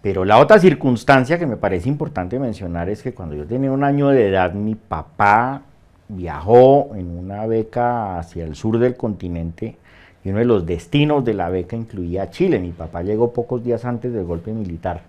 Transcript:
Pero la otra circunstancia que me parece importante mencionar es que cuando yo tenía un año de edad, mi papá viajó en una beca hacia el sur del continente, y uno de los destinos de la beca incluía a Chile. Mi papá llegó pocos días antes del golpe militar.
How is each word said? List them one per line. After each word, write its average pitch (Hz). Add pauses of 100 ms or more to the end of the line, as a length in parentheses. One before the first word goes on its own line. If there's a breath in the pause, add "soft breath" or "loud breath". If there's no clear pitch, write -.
Pero 92
la 107
otra 147
circunstancia 139
que 170
me 113
parece 95
importante 120
mencionar 90
es 104
que 127
cuando 80
yo 76
tenía 131
un 139
año 143
de 123
edad, 92
mi 107
papá 107 (460)
viajó 107
en 90
una 95
beca 113
hacia 85
el 78
sur 110
del 123
continente, 87 (480 soft breath)
y 95
uno 98
de 117
los 107
destinos 139
de 113
la 90
beca 92
incluía 98
a 92
Chile. 156
Mi 87
papá 85
llegó 107
pocos 120
días 117
antes 123
del 104
golpe 85
militar. 87